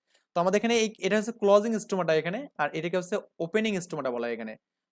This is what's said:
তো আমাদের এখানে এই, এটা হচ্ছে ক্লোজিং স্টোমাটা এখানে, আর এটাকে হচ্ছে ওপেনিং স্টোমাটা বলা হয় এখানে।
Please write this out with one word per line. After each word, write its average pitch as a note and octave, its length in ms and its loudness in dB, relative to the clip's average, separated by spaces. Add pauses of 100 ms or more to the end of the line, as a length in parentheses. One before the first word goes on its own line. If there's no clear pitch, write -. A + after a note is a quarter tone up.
(340)
তো E3+ 80 2
আমাদের F#3+ 180 4
এখানে A#3 180 2
এই, A3 220 0
এটা F#3+ 180 0
হচ্ছে G#3+ 140 -2
ক্লোজিং G#3 480 4
স্টোমাটা F3+ 340 0
এখানে, E3+ 340 -2 (100)
আর D3 160 0
এটাকে E3+ 240 -2
হচ্ছে F3+ 200 -4 (220)
ওপেনিং G#3 400 0
স্টোমাটা C#3+ 320 -4
বলা A#2+ 160 -4
হয় A#2+ 60 -4
এখানে। A2 220 -8 (360)